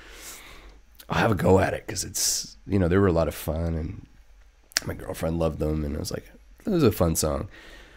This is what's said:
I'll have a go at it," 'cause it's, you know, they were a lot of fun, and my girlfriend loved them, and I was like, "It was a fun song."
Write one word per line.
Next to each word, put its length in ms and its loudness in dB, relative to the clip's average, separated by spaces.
I'll 100 0
have 120 4
a 40 2
go 240 6
at 140 2
it," 140 -8
'cause 180 -6
it's, 500 -4
you 140 2
know, 80 4
they 100 4
were 100 6
a 60 4
lot 140 2
of 80 -4
fun, 400 -2
and 300 -6
my 80 -4
girlfriend 460 -4
loved 200 0
them, 240 0
and 140 -4
I 20 -4
was 120 -6
like, 200 -10
"It 40 -4
was 140 4
a 80 8
fun 260 2
song." 320 -2